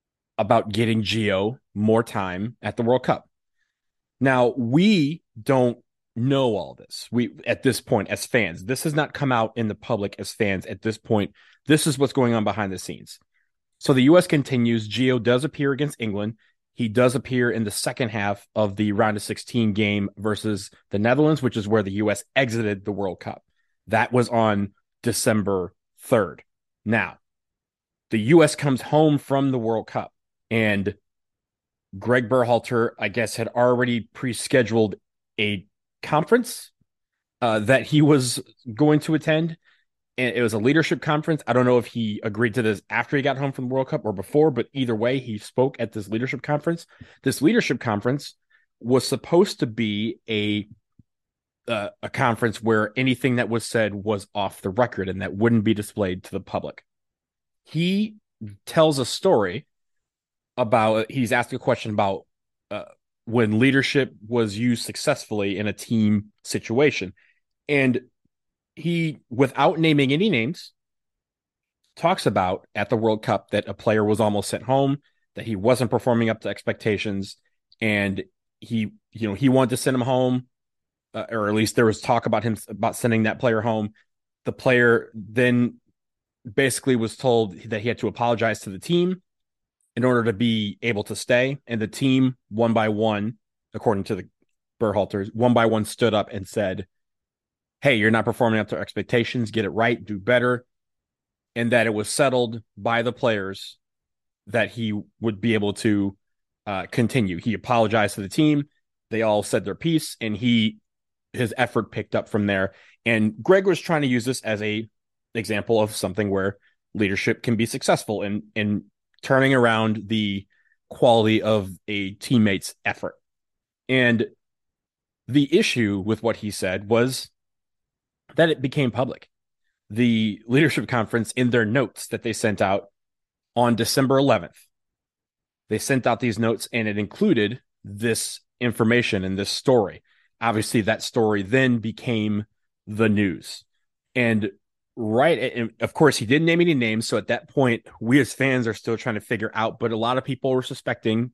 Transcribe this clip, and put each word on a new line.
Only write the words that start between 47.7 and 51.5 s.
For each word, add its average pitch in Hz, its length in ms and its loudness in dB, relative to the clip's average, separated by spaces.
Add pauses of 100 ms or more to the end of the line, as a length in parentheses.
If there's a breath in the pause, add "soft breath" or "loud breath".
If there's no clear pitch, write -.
conference 120 540 -4 (460)
was 123 260 2
supposed - 540 0
to 143 60 -2
be 107 520 -4 (100)
a, 104 400 -2 (1000)